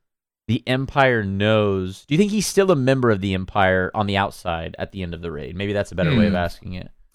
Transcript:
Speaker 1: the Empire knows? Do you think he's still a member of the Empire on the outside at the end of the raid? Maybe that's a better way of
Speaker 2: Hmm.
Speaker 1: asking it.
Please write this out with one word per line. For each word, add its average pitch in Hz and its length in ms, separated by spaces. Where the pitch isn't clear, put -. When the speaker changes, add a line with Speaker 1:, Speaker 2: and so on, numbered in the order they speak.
Speaker 1:
the 110 180
Empire 131 560
knows? 98 840
Do 143 80
you 156 40
think 208 140
he's 208 140
still 196 260
a 160 40
member 127 340
of 101 100
the 98 140
Empire 92 600
on 101 140
the 98 80
outside 87 600
at 95 120
the 95 140
end 85 100
of 82 80
the 85 80
raid? 73 240
Maybe 101 180
that's 101 200
a - 20
better 90 220
way 107 100
of 101 60
Speaker 2:
Hmm. 92 40
Speaker 1:
asking 87 380
it. 90 160